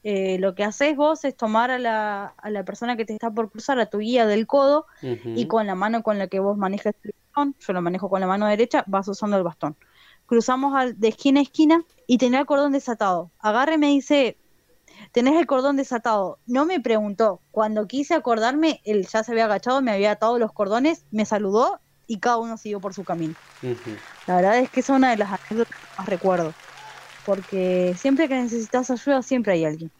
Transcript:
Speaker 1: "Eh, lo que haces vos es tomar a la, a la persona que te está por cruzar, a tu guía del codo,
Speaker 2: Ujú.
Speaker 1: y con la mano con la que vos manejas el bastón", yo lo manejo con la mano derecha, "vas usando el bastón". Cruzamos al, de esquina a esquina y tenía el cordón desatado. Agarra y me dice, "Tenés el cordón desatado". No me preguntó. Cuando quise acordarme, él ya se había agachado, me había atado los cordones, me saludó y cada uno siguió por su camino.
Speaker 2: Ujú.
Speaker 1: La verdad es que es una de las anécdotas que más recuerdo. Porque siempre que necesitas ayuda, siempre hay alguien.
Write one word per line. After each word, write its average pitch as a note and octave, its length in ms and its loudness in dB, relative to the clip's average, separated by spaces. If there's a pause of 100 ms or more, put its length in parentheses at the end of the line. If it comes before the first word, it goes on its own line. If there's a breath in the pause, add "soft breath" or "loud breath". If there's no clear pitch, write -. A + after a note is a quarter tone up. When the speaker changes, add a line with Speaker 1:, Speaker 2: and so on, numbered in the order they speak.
Speaker 1:
"Eh, F#3+ 360 -2
lo F#3 160 0
que G#3 80 -2
haces C#4 320 0
vos D4 300 0
es C4 100 -4
tomar A3+ 360 0
a B3+ 80 -2
la, G#3+ 580 -4
a - 120 -14
la G3+ 140 -6
persona A#3 320 -6
que A3+ 100 -6
te G#3+ 80 -10
está A3+ 180 -6
por A3 200 -4
cruzar, B3+ 280 -2
a G#3+ 80 0
tu G#3 120 -6
guía A#3 260 2
del G#3+ 220 0
codo, C#4+ 380 4 (160 soft breath)
Speaker 2:
Ujú. A#2 340 -6
Speaker 1:
y - 120 0
con G#3+ 200 0
la F#3+ 80 -2
mano A3 280 -2
con G#3+ 160 0
la F#3+ 80 -4
que F#3+ 120 -4
vos G3+ 180 0
manejas G3+ 460 -2
el G#3+ 100 -12 (120)
bastón", C#4+ 340 -2
yo - 140 -6
lo F#3 80 -2
manejo F3+ 280 -4
con F#3+ 120 0
la F#3+ 60 -2
mano G3+ 200 0
derecha, A3+ 400 2
"vas G3 200 -2
usando G#3 300 -4
el F#3 60 2
bastón". E3 320 -6 (500 soft breath)
Cruzamos C4 500 0
al, B3+ 240 0
de A3 100 2
esquina C4+ 300 2
a C#4+ 40 4
esquina D#4+ 400 4 (240)
y B3 120 4
tenía B3+ 200 4
el C#4+ 60 0
cordón C#4+ 260 2
desatado. G3+ 680 -2
Agarra A#3+ 340 2
y D#4+ 60 2
me D4 80 4
dice, C#4 500 2 (760 loud breath)
"Tenés B3+ 280 4
el D4+ 80 2
cordón C#4 300 2
desatado". A3 680 -2
No C4 200 2
me F4+ 140 0
preguntó. G#3+ 640 0 (100)
Cuando G#3+ 360 -2
quise C#4 260 -4
acordarme, C4 720 0
él G#3 220 0
ya A3 160 -2
se A#3+ 80 -8
había A3+ 140 2
agachado, A3 360 0
me B3 100 0
había G3+ 200 2
atado A3 280 0
los A3 140 0
cordones, A#3 580 0
me G#3+ 140 0
saludó G#3+ 540 0 (280)
y A3 120 -8
cada A#3+ 180 0
uno A3+ 200 -6
siguió G#3 220 -8
por F#3+ 140 -8
su G3+ 100 -10
camino. E3 300 -6 (300)
Speaker 2:
Ujú. A#2+ 280 -6 (360)
Speaker 1:
La F3+ 100 0
verdad G3 220 4
es B3+ 100 0
que C4 120 0
es - 80 -6
una C4 220 4
de A3+ 60 0
las G3+ 120 -2
anécdotas A3 460 -4
que - 220 -18
más F#3+ 100 -10
recuerdo. F3 460 0 (720)
Porque F#3 720 0
siempre C#4 300 2
que C4+ 80 -2
necesitas A#3+ 560 -4
ayuda, C4 300 0
siempre A3+ 320 -2
hay E3 120 2
alguien. D#3+ 340 -6